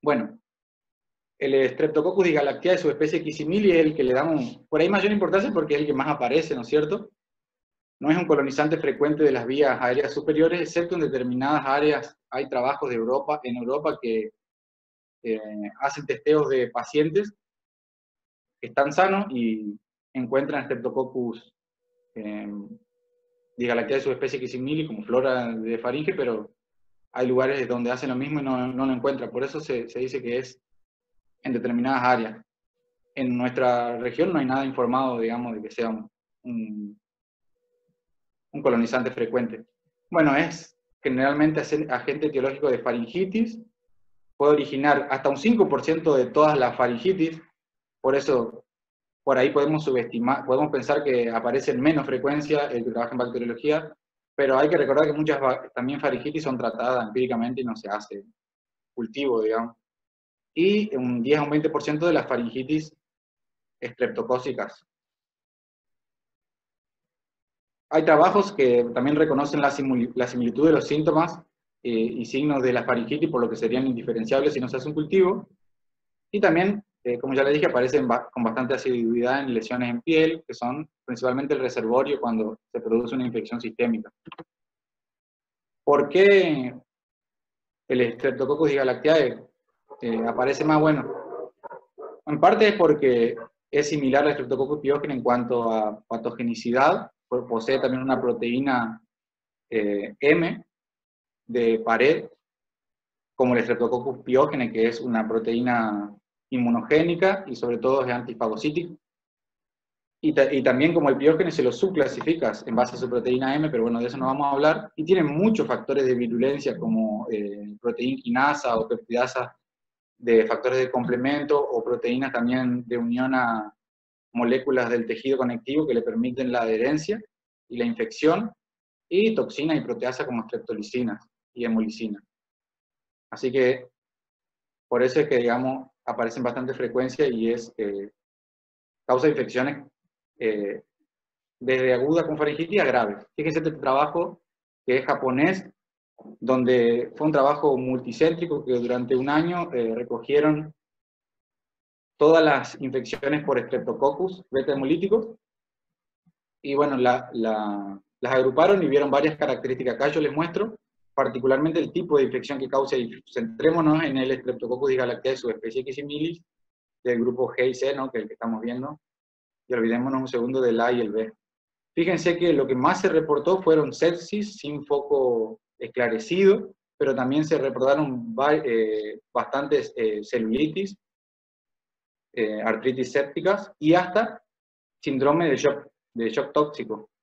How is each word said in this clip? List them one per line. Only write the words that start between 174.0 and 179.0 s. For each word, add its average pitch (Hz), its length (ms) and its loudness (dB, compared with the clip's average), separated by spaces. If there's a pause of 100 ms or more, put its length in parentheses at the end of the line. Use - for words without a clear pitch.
sin 147 280 -10
foco 127 760 0 (180)
esclarecido, 127 960 2 (240)
pero 135 160 2
también 131 300 0
se 156 140 2
reportaron 127 760 0
va-, 143 220 2
eh, 110 640 -2 (120)